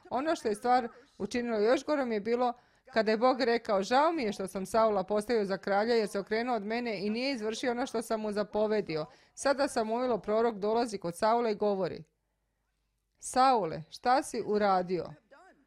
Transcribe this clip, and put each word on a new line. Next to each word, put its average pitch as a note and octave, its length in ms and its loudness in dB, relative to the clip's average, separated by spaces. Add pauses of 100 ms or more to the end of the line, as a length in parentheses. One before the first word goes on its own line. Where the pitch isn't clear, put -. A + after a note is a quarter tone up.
Ono B3+ 260 0
što - 120 -6
je G#3 80 0
stvar A#3+ 320 2 (300)
učinilo A#3 420 -2
još B3+ 260 2
gorom C#4 260 0
je G#3+ 80 -2
bilo A#3+ 340 0 (400)
kada A3 180 2
je A3 60 2
Bog B3+ 240 2
rekao: A#3 420 2
„Žao C4+ 280 4
mi D#4+ 120 -2
je G#3 100 -2
što F#3+ 140 -6
sam F#3+ 180 -6
Saula A3 380 2
postavio G#3+ 420 0
za F#3 120 -2
kralja G3+ 380 2
jer G#3+ 120 2
se - 120 -4
okrenuo A#3 360 -2
od G3 100 -4
mene A3 400 -4
i G#3+ 40 0
nije B3 240 -2
izvršio A3+ 380 -4
ono A#3+ 140 -2
što A#3+ 160 -4
sam A3 200 -4
mu G#3+ 100 -4
zapovedio.” G#3 760 -2 (280)
Sada C#4 340 0
Samuilov A#3 520 -2
prorok A3+ 360 0
dolazi G#3+ 420 0
kod E3+ 200 -8
Saula A#3 320 2
i G#3 60 -2
govori: F#3+ 480 -2 (1160)
„Saule, G#3 680 2
šta C4 340 0
si A#3+ 220 -6
uradio?” F#3 680 0 (540)